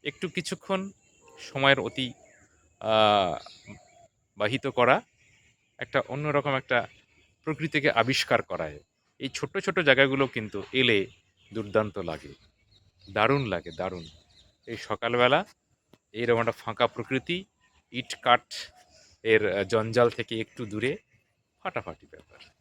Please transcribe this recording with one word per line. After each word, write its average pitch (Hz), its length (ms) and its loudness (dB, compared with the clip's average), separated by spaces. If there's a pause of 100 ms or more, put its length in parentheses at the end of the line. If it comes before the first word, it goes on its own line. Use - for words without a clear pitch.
একটু 147 260 -8
কিছুক্ষণ 190 600 -6 (500)
সময়ের 135 400 2
অতি, 123 340 -6 (640)
আহ, 104 580 4 (1000)
বাহিত 107 300 -2
করা, 127 340 4 (760)
একটা - 220 -4
অন্যরকম 143 560 -4
একটা 120 320 -2 (560)
প্রকৃতিকে 151 480 -2
আবিষ্কার 117 500 2
করায়। 80 380 -8 (400)
এই 135 100 -8
ছোট্ট - 280 -10
ছোট 190 220 -2
জায়গাগুলো 135 480 4
কিন্তু 104 440 -8
এলে 117 360 2 (460)
দুর্দান্ত 107 440 -2
লাগে, 80 360 -10 (800)
দারুণ 123 320 2
লাগে, 87 260 -6
দারুণ। 90 320 -8 (640)
এই 113 120 -12
সকালবেলা 123 680 0 (680)
এইরকম 117 280 0
একটা 113 120 0
ফাঁকা 113 360 -2
প্রকৃতি, 135 580 -4 (460)
ইট 123 300 -10
কাঠ - 320 4 (680)
এর, 107 300 4
আহ, 101 100 0
জঞ্জাল 113 460 2
থেকে 113 300 -8
একটু 113 260 -10
দূরে, 107 320 -6 (640)
ফাটাফাটি - 480 -10
ব্যাপার। - 320 -20 (220)